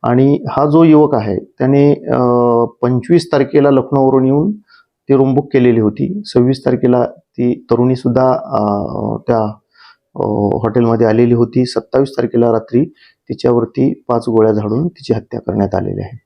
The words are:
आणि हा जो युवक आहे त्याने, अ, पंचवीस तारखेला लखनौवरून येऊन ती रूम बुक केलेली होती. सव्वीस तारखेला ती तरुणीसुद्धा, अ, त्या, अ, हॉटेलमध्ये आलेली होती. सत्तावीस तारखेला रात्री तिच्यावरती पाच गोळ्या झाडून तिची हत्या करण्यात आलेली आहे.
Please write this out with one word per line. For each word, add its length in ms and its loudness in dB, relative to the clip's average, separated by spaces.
आणि 480 2
हा 160 0
जो 180 4
युवक 300 4
आहे 260 -4
त्याने, 340 2
अ, 260 -2
पंचवीस 500 0
तारखेला 380 2
लखनौवरून 540 2
येऊन 280 0
ती 60 2
रूम 200 2
बुक 180 -2
केलेली 280 4
होती. 440 -2
सव्वीस 420 0
तारखेला 380 0
ती 680 -6
तरुणीसुद्धा, 600 0
अ, 300 -4
त्या, 160 0
अ, 120 -4
हॉटेलमध्ये 500 0
आलेली 280 2
होती. 320 0
सत्तावीस 440 -4
तारखेला 420 0
रात्री 320 -2
तिच्यावरती 800 -2
पाच 200 -2
गोळ्या 240 2
झाडून 360 -2
तिची 260 -6
हत्या 260 -8
करण्यात 340 -4
आलेली 260 -4
आहे. 260 -12